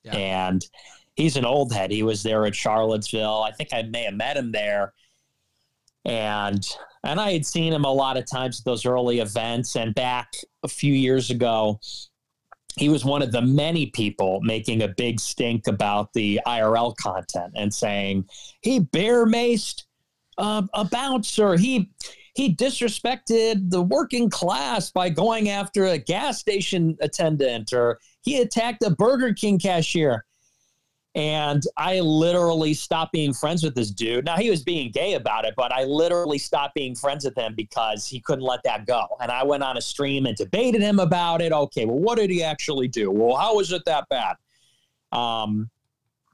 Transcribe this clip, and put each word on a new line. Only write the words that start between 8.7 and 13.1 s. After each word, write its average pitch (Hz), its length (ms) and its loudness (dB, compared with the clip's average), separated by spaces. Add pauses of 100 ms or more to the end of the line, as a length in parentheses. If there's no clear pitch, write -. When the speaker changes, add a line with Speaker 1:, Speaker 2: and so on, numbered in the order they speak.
Speaker 2:
early 123 340 2
events. 117 560 -2
And 113 180 -2
back 123 400 -2 (300)
a - 40 -6
few 143 260 0
years 131 360 4
ago, 113 500 2 (1000)
he 147 120 4
was 143 140 4
one 143 180 2